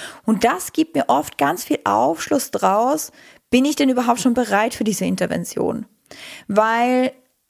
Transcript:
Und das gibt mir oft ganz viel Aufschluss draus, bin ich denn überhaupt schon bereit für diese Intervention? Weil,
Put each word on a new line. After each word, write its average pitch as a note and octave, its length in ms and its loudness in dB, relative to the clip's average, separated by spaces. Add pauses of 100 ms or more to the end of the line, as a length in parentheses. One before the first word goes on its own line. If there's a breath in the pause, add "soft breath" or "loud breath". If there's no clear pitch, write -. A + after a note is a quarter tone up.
(240 loud breath)
Und A3 200 2
das D4+ 280 0
gibt D#4 220 -2
mir - 140 0
oft - 280 0
ganz D#4 280 -2
viel - 200 -2
Aufschluss C4 640 0
draus, G#3+ 640 0 (380 loud breath)
bin B3+ 140 4
ich D4 120 0
denn C4+ 140 4
überhaupt B3 300 0
schon A#3+ 140 2
bereit A3 400 0
für A#3 100 -4
diese G3+ 200 -2
Intervention? - 840 -4 (640 loud breath)
Weil, A#3 640 2 (380)